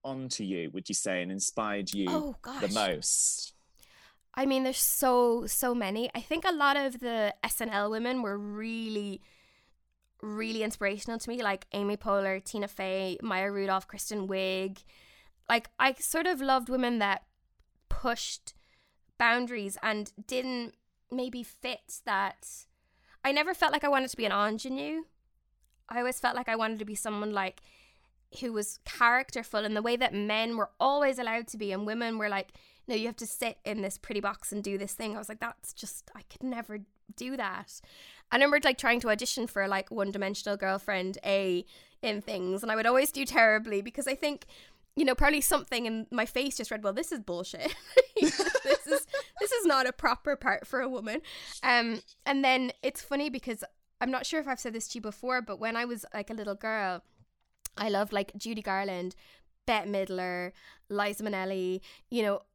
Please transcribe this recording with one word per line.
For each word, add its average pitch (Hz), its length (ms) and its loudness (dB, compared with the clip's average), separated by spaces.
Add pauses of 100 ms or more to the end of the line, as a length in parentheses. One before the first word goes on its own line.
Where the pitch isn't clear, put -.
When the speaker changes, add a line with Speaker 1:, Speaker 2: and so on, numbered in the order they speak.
Speaker 1:
on 131 260 -6
to 107 140 -4
you, 90 280 -2
would 92 160 -10
you 104 60 -4
say, 92 280 0
and 92 100 -4
inspired 101 640 -2
you 98 160 0
Speaker 2:
Oh, - 260 -2 (240)
Speaker 1:
the 101 80 -2
Speaker 2:
gosh. 101 60 -2
Speaker 1:
most? - 800 0 (800)
Speaker 2:
I 269 100 0
mean, 262 200 2
there's 262 120 0
so, 247 720 4
so 247 280 0
many. 220 400 -2
I 240 60 -6
think 320 240 -4
a 370 80 4
lot 285 240 4
of 269 240 0
the 226 420 0
S - 180 -4
N 226 100 -2
L 208 200 0
women 240 320 0
were 202 160 -2
really, 208 840 -6 (1000)
really 220 400 -4
inspirational 214 560 -2
to - 120 -8
me, 240 120 -4
like 196 300 -2
Amy 202 240 0
Poehler, 196 480 0
Tina 202 240 -4
Fey, 190 540 -2
Maya 196 280 0
Rudolph, 190 380 0
Kristen 202 400 -6
Wiig. 190 560 -2 (640)
Like, 233 300 2
I 262 160 4
sort 330 320 0
of 330 140 2
loved 262 280 4
women 247 300 2
that 196 240 2 (680)
pushed - 640 -2 (680)
boundaries 233 640 2
and 208 300 -2 (140)
didn't 254 480 -4 (360)
maybe 247 320 -4
fit - 640 -10
that. 196 440 -2 (760)
I 269 80 4
never 302 220 2
felt - 180 2
like 294 120 0
I 285 40 2
wanted 262 220 2
to - 60 -8
be 226 100 -2
an 190 60 2
ingenue. 262 720 -2 (840)
I 233 100 -4
always 247 220 0
felt 247 160 2
like 247 120 -2
I 226 80 2
wanted 220 240 0
to 208 40 -4
be 208 100 -8
someone, 208 380 -2
like, 190 280 -2 (800)
who 240 120 -4
was 208 320 -4
characterful 240 800 2
in 214 100 0
the 214 80 2
way 240 140 2
that 247 180 2
men 214 420 0
were 208 140 0 (100)
always 269 380 4
allowed 226 300 -2
to - 80 -12
be 202 160 -4
and 208 140 -2
women 226 320 -2
were 214 100 0
like, 196 200 -2 (400)
"No, 247 60 0
you 226 120 0
have 233 100 -6
to 226 100 -10
sit - 380 -4
in 208 180 -4
this 196 160 -4
pretty 202 220 -6
box - 320 -6
and 202 100 -4
do 202 160 -4
this 196 160 -6
thing." 220 200 -6
I 214 40 -8
was 214 100 -10
like, 214 120 -14
"That's - 320 -10
just, - 420 -14
I - 160 -18
could - 120 -14
never 233 380 -6 (360)
do 254 200 -6
that." 196 440 -8 (520)
I 240 40 4
remember, 285 280 8
like, 262 140 6
trying 240 220 4
to 240 100 0
audition 220 360 2
for, 196 220 0
like, 190 220 -2
one-dimensional 196 640 -2
girlfriend 190 680 0
A 190 400 2 (380)
in 214 180 -2
things, 190 420 -2
and 226 100 -2
I 220 40 2
would 220 100 2
always 262 260 6
do 277 120 -2
terribly 220 560 6
because 240 280 -4
I 269 80 0
think, 294 300 -2 (500)
you 254 80 4
know, 254 100 4
probably 294 260 6
something 240 460 2
in 220 240 -2
my 226 160 0
face 269 300 -2
just - 160 -6
read, 214 100 -4
"Well, 202 100 2
this 302 200 -2
is 254 80 -4
bullshit. 185 600 -6
<laughs> - 40 -20 (360)
This - 640 2
is, 554 200 2 (340)
this 415 120 0
is 440 140 2
not 269 200 6
a 262 60 0
proper 262 440 0
part - 300 0
for 262 140 -2
a 262 80 -2
woman." 233 320 -4 (420)
Um, 240 380 4 (240)
and 277 200 2
then 262 280 4 (100)
it's - 200 -2
funny 285 280 -2
because 247 320 -8 (380)
I'm 247 100 0
not 254 160 0
sure 320 140 0
if 277 80 -6
I've 254 120 -2
said 233 120 -6
this 233 160 -6
to 240 100 -8
you 208 40 -10
before, 247 400 -2
but 196 180 -8
when 226 160 -2
I 240 80 0
was, 240 200 -6 (100)
like, 208 160 -6
a - 40 -6
little 202 200 -4
girl, 208 480 -2 (760)
I 220 140 0
loved, 202 220 2
like, 202 240 -2
Judy 214 260 -6
Garland, 190 520 -2 (520)
Bette 214 220 2
Midler, 185 640 -2 (360)
Liza 202 360 -2
Minnelli, 190 560 -2 (300)
you 240 120 2
know 202 200 2 (120)